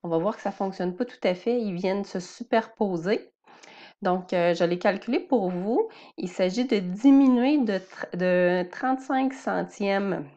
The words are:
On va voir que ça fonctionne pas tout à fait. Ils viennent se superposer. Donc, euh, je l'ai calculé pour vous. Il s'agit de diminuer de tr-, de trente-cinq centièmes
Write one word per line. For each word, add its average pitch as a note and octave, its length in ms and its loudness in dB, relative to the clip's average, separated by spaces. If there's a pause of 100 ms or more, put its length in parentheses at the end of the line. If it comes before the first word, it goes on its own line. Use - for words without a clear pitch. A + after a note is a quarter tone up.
On F3 60 -6
va E3 100 0
voir G3+ 160 -2
que - 60 -20
ça G3+ 100 -4
fonctionne F#3 440 -6
pas B3 100 -4
tout - 180 -18
à F#3 100 2
fait. A#3 260 -2
Ils G#3 140 -4
viennent F#3+ 320 -2
se - 140 -8
superposer. G3+ 1120 -2 (720)
Donc, F#3 320 0
euh, F3 200 2
je E3+ 120 0
l'ai F3 120 0
calculé G3 420 -2
pour G3 300 0
vous. A3 400 -2 (280)
Il F3+ 120 -6
s'agit F#3+ 360 0
de A#3+ 120 0
diminuer B3+ 840 4
de G#3 180 0
tr-, - 400 -10
de F3+ 520 2
trente-cinq C4 640 -2
centièmes F#3+ 1040 -2